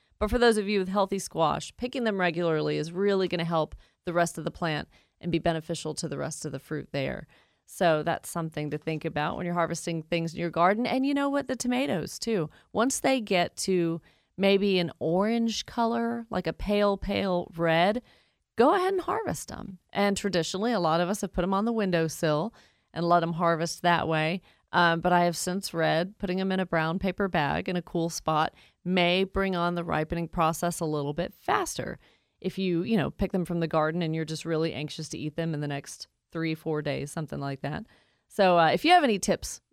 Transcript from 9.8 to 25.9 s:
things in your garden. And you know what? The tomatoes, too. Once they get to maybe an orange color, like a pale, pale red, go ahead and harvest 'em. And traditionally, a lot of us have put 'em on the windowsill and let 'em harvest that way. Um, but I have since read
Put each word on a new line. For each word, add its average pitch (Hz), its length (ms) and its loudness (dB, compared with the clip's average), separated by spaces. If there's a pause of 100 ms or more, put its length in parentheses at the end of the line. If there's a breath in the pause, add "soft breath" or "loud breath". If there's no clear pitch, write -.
things 165 320 -2
in - 60 -8
your 170 100 -2
garden. 196 360 2
And 262 200 0
you 285 80 0
know 277 160 0
what? 277 180 -2
The 262 80 -2
tomatoes, 247 640 -2
too. 196 320 -2 (220 soft breath)
Once 233 280 0
they 269 220 2
get 190 360 0
to 170 440 0 (340 soft breath)
maybe 196 420 4
an 175 200 0
orange 214 680 0
color, 233 640 -2
like - 180 -4
a 160 60 0
pale, 202 460 0
pale 190 580 -2
red, 170 460 2 (540 soft breath)
go 285 180 6
ahead 370 180 2
and 370 100 -2
harvest - 480 -4
'em. - 280 -12 (140)
And 202 220 2
traditionally, 190 580 -2
a 214 60 0
lot 170 220 2
of 175 80 0
us 202 140 -4
have 196 100 -6
put 180 100 0
'em 190 120 0
on 202 100 2
the 233 80 0
windowsill 170 800 0 (400 soft breath)
and 170 160 -2
let 170 140 6
'em 170 100 0
harvest 165 480 0
that 175 260 4
way. 160 360 0 (280 soft breath)
Um, 170 300 4
but 175 120 2
I 175 120 6
have 175 120 0
since 185 360 -6
read 165 460 0